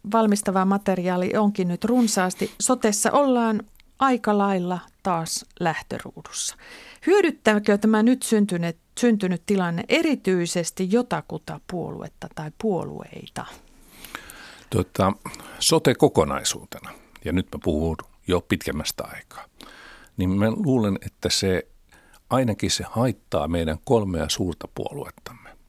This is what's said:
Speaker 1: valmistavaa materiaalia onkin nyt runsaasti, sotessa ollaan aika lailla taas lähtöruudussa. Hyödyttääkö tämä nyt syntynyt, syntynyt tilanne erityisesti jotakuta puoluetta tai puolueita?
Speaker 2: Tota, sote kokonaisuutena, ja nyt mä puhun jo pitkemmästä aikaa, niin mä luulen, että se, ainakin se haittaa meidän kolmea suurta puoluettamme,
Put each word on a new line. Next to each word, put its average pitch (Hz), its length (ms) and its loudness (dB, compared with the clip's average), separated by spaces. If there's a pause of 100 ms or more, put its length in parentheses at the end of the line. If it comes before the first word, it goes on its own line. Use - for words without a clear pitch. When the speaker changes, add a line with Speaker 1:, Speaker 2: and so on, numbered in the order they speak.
(120)
Speaker 1:
valmistavaa 202 520 2
materiaalia 185 760 0
onkin 208 280 2
nyt 175 160 -4
runsaasti, 214 640 2 (100)
sotessa 233 520 2
ollaan 240 500 2 (360)
aika 247 400 2
lailla 185 400 0 (240)
taas 165 420 -2 (160)
lähtöruudussa. - 960 -6 (500)
Hyödyttääkö 220 720 4
tämä 214 240 4
nyt 254 200 4
syntynyt, 180 540 0 (240)
syntynyt 208 460 2
tilanne 175 420 0
erityisesti 190 1040 0
jotakuta 170 680 -4 (100)
puoluetta - 640 -10
tai 151 160 -10 (120)
puolueita? - 840 -6 (1200)
Speaker 2:
Tota, 95 420 0 (460)
sote 156 360 2
kokonaisuutena, - 960 0 (340)
ja - 80 -4
nyt 90 220 0
mä - 100 -8
puhun 80 320 0 (300)
jo 87 140 2
pitkemmästä - 640 -4
aikaa, - 400 -18 (720)
niin 92 140 0
mä 101 200 2
luulen, 113 560 0
että - 240 -4
se, 92 360 0 (640)
ainakin 117 400 0
se - 200 -4
haittaa 110 580 -2
meidän 80 360 -2
kolmea 92 440 0
suurta - 460 -4
puoluettamme, - 760 -12 (180)